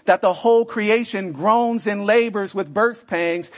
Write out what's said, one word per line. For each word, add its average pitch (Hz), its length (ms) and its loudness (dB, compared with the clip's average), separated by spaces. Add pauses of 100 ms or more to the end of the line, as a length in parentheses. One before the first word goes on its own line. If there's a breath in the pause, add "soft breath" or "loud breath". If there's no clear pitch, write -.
that 180 160 4
the 185 100 2
whole 233 320 2
creation 214 680 -2
groans 226 540 0
and 202 200 -4
labors 208 480 0
with 180 180 -4
birth 226 340 -2
pangs 170 500 -4